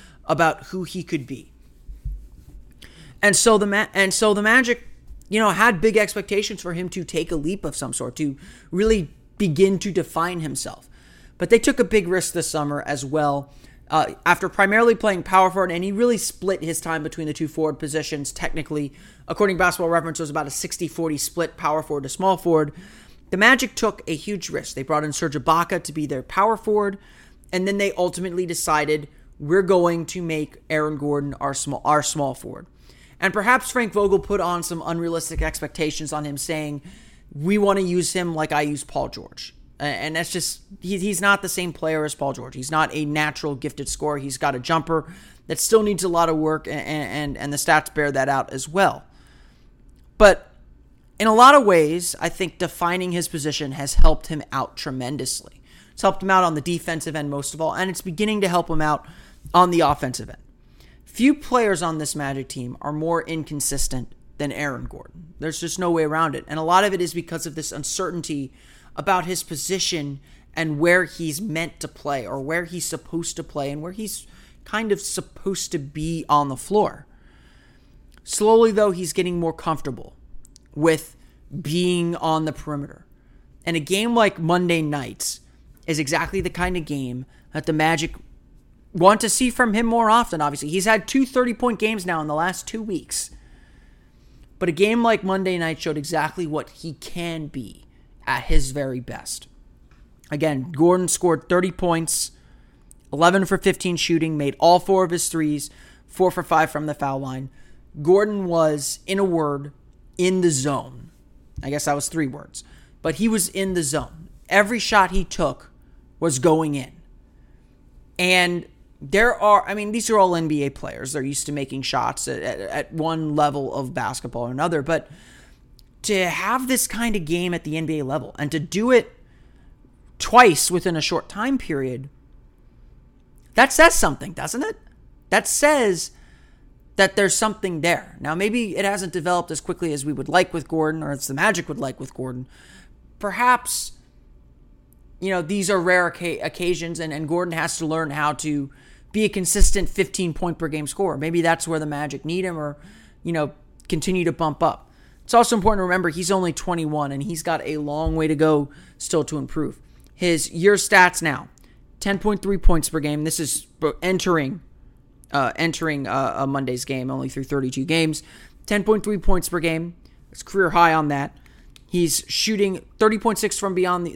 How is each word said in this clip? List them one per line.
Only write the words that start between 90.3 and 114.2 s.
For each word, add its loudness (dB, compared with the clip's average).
obviously. -4
He's -2
had 2
two 2
thirty-point 0
games -2
now -2
in -6
the -4
last -2
two -10
weeks. -8
But 0
a 0
game 2
like 2
Monday -2
night -4
showed -4
exactly -4
what -6
he -12
can -8
be -14
at -2
his 6
very -4
best. -12
Again, -2
Gordon 4
scored 0
thirty 2
points, -2
eleven 6
for 0
fifteen 0
shooting, 0
made -2
all 8
four 2
of 0
his -2
threes, -4
four 2
for -6
five 2
from -6
the -4
foul -4
line. -8
Gordon 4
was, 0
in 0
a 4
word, 0
in 2
the 4
zone. -4
I -8
guess -4
that 0
was -4
three -2
words. -14
But -2
he 0
was 2
in -4
the 0
zone. -6